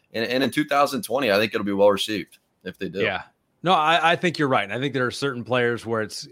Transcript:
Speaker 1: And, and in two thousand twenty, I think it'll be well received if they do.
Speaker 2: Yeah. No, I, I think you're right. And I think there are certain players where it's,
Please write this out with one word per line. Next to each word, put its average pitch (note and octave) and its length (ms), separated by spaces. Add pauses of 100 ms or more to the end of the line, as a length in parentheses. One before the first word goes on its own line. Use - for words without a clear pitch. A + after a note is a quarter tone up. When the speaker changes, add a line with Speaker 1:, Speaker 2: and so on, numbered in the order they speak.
(120)
Speaker 1:
And, A2 140
and C3 180
in A#2+ 60
two D3+ 160
thousand C#3 340
twenty, A#2 320
I G2 60
think A2 160
it'll G#2+ 100
be G2+ 80
well G2+ 180
received G2 460 (280)
if F2+ 120
they F#2 140
do. F#2 100
Speaker 2:
Yeah. G2+ 220 (400)
No, E3+ 100
I, E3 400
I F3 40
think E3 220
you're D3 100
right. A#2+ 160
And G2 100
I A#2+ 40
think C#3 140
there B2+ 140
are A#2 40
certain B2+ 320
players A#2+ 440
where A2+ 160
it's, G#2 300